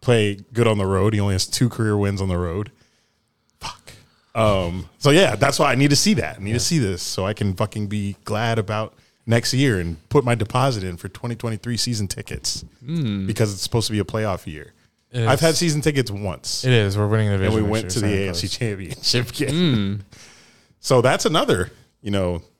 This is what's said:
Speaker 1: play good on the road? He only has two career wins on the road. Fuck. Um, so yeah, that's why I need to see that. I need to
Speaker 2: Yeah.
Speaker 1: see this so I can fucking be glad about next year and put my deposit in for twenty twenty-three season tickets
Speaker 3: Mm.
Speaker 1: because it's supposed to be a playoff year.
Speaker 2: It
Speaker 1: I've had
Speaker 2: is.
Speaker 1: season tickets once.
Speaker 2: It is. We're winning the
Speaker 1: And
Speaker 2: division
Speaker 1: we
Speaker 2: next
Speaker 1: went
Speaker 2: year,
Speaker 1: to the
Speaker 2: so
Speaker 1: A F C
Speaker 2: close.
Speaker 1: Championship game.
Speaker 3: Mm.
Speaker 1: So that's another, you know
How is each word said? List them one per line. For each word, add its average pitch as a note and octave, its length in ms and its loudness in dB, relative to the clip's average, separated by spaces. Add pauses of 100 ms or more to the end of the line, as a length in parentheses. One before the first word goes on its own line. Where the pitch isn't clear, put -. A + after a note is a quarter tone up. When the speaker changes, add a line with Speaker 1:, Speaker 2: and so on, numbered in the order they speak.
Speaker 1:
play G#2 360 2 (160)
good A#2 160 2
on G#2+ 100 2
the G2 80 0
road? G2 260 2
He G#2+ 80 0
only G2+ 140 0
has F#2 120 0
two - 220 0
career A2 280 0
wins G2+ 240 0
on F#2+ 80 -2
the F2+ 100 0
road. F2+ 320 -4 (880)
Fuck. - 320 -16 (440)
Um, F#2 520 0 (100)
so C#3+ 120 4
yeah, D3+ 240 6
that's B2+ 240 2
why C#3+ 140 4
I - 20 2
need C#3 160 4
to C#3+ 60 4
see G#3 180 4
that. D#2+ 220 -4
I - 60 -14
need G#2 80 -6
to A2+ 40 -2
Speaker 2:
Yeah. A#2+ 40 0
Speaker 1:
see E3 200 0
this F#2+ 240 0
so - 240 -4
I G#2+ 80 -2
can G2 200 -2
fucking G#2+ 340 -4
be G2+ 260 -4 (100)
glad A2+ 360 -2
about G#2+ 340 -4 (320)
next A#2 280 2
year B2+ 260 2
and E2+ 160 -4 (120)
put C#3 160 4
my A#2+ 120 2
deposit A2+ 480 0
in F2+ 120 -6
for G2 120 -12
twenty A#2+ 260 -8
twenty-three A2+ 420 -6
season G#2+ 300 -2
tickets - 580 -8 (200)
Speaker 3:
Mm. A#2 420 -2
Speaker 1:
because G#2+ 260 0
it's F#2+ 100 -8
supposed - 260 -2
to A2 40 -4
be G#2+ 60 0
a G2 60 2
playoff G#2+ 420 -4
year. D2 260 -14 (380)
Speaker 2:
It A#2+ 160 -2
Speaker 1:
I've A2 140 4
had E3 100 4
Speaker 2:
is. D#3+ 80 0
Speaker 1:
season D3+ 220 0
tickets C3+ 320 0
once. G2 520 -6
Speaker 2:
It C3 80 4
is. G#2 240 4
We're G#2 120 2
winning G#2+ 200 2
the G2+ 60 2
Speaker 1:
And F#2+ 80 0
Speaker 2:
division A2 220 2
Speaker 1:
we G#2 80 0
Speaker 2:
next - 0 -
Speaker 1:
went A2 120 0
Speaker 2:
year, F#2 60 -8
Speaker 1:
to G#2+ 100 -2
the G2+ 60 0
Speaker 2:
so G#2 80 2 (100)
Speaker 1:
A F#2+ 40 -2
F F2 80 -4
C D#2+ 100 -4
Speaker 2:
close. - 100 -4
Speaker 1:
Championship G#2+ 760 -2
game. D3+ 420 0
Speaker 3:
Mm. G2+ 260 0 (800)
Speaker 1:
So C3 220 4
that's C3 260 2
another, E3 460 0 (300)
you G2+ 100 -6
know F2+ 300 -2 (180)